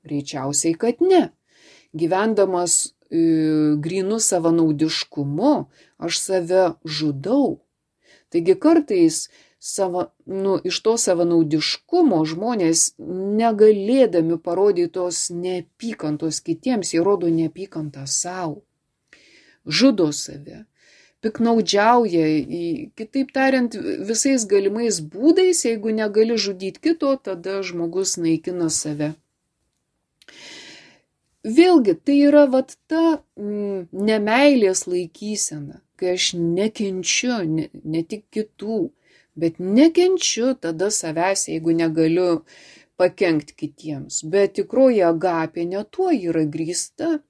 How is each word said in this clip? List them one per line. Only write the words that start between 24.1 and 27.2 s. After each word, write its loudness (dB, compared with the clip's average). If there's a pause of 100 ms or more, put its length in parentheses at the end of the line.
galimais 0
būdais, 2
jeigu -2
negali 2
žudyt -4
kito, 0
tada -8